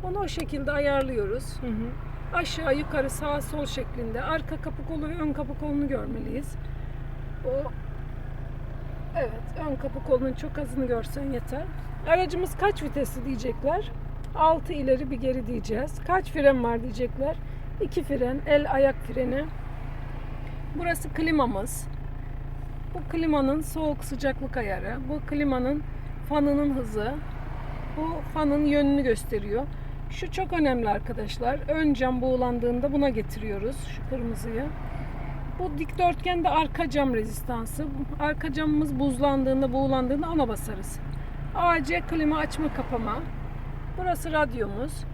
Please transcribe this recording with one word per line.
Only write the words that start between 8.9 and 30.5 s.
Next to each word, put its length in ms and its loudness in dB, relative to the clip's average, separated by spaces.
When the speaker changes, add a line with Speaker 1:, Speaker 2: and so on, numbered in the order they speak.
Speaker 1:
evet, 540 -4
ön 60 0
kapı 280 -6
kolunun 300 2
çok 240 -6
azını 280 -2
görsen 460 -2
yeter. 320 -4
Aracımız 500 4
kaç 260 2
vitesli 420 -2
diyecekler. 680 0
Altı 380 6
ileri 380 4
bir 80 -2
geri 280 0
diyeceğiz. 440 0
Kaç 240 2
fren 320 8
var 180 2
diyecekler. 540 -2
İki 220 0
fren, 340 0
el 240 6
ayak 240 6
freni. 500 0
Burası 340 -2
klimamız. 800 2
Bu 180 -6
klimanın 500 4
soğuk 420 0
sıcaklık 540 -2
ayarı. 400 -2
Bu 100 0
klimanın 540 2
fanının 460 4
hızı. 380 -2
Bu 240 -2
fanın 320 4
yönünü 380 6
gösteriyor. 600 0
Şu 220 -4
çok 220 -2